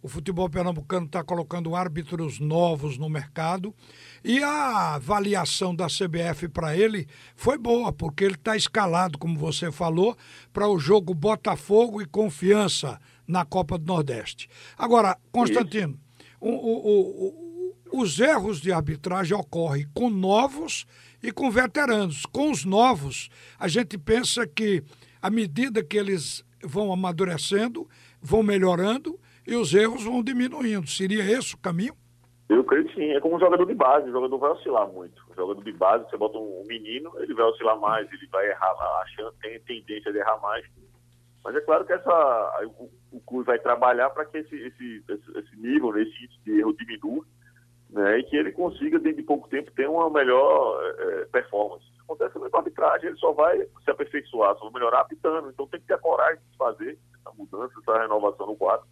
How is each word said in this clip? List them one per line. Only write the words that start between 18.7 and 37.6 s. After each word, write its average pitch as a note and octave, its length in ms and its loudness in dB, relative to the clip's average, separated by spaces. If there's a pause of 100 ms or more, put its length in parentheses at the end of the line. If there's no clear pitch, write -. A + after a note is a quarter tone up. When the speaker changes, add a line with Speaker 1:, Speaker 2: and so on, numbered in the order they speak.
Speaker 1:
arbitragem E3+ 680 -2
ocorrem D#3 580 -4
com B3 160 0
novos A3+ 760 0 (360)
e A#3 100 -6
com C4+ 180 -2
veteranos. A3 760 0
Com C#4+ 240 0
os D#3+ 160 -4
novos, F#3+ 640 2 (280)
a - 80 -4
gente G#3 300 -2
pensa A3+ 500 0
que, G#3 360 0 (400)
à F#3+ 80 0
medida A3 520 0
que D3+ 140 -6
eles G3 480 -2 (180)
vão F#3+ 300 -4
amadurecendo, F#3 960 -2 (320)
vão F#3+ 220 2
melhorando G3+ 760 2 (280)
e A3+ 100 -2
os F#3+ 160 0
erros A3 320 4
vão A#3+ 180 0
diminuindo. B3 640 -2
Seria F#3+ 380 -2
esse A3+ 300 0
o - 40 -18
caminho? F#3 360 -4 (560)
Speaker 2:
Eu A#2 140 6
creio D#3 220 2
que - 80 -12
sim. D3+ 180 -2
É C#3 80 2
como E3 160 0
um E3+ 40 -4
jogador F3+ 240 6
de F#3 100 0
base. D3 360 4
O - 20 -8
jogador C3 260 -2
vai C#3+ 120 0
oscilar B2 420 0
muito. F2+ 380 -16
O - 40 -20
jogador G2+ 300 -6
de G#2+ 80 -10
base, F#2+ 320 2
você - 140 -10
bota G#2+ 180 -2
um, G2+ 240 -10
um G2+ 60 -14
menino, A2+ 500 -10
ele - 160 -8
vai A2+ 140 4
oscilar A2 340 2